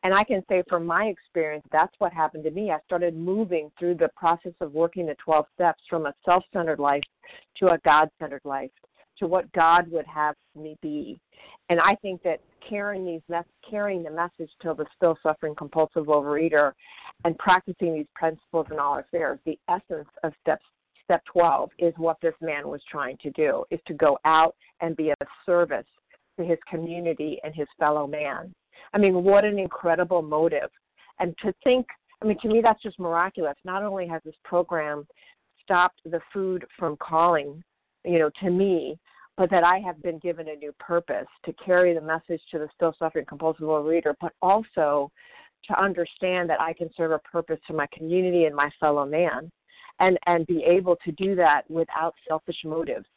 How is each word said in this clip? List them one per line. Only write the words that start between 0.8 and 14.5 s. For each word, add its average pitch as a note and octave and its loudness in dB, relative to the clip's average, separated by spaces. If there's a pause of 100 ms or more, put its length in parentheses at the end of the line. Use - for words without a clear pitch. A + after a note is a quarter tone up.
my F3 0
experience, D#3 -6
that's D#3+ 2
what F3 -2
happened D#3 -4
to D#3 -2
me. G3+ -4
I D#3 -2
started F3 -2
moving F3 -4
through F3 -2
the E3 0
process E3+ -2
of D3+ -8
working E3+ -2
the D3+ -6
twelve D#3 0 (100)
steps E3+ 0
from D#3+ -4
a C#3+ -6 (100)
self-centered F3 0
life C#3+ 0 (540)
to F#3 4
a E3+ 2
God-centered D3+ 2
life, C3+ -8 (480)
to G3 -4
what F3+ 0
God E3+ 4
would D#3+ -4
have D3+ -2 (180)
me D#3 -14
be. D3 -8 (520)
And E3+ 2
I F#3+ 4
think F#3 -10
that E3+ -4 (300)
carrying G3+ -6
these E3 -8
mes-, E3+ -6 (160)
carrying G3+ -4
the D#3 -10
message E3+ -6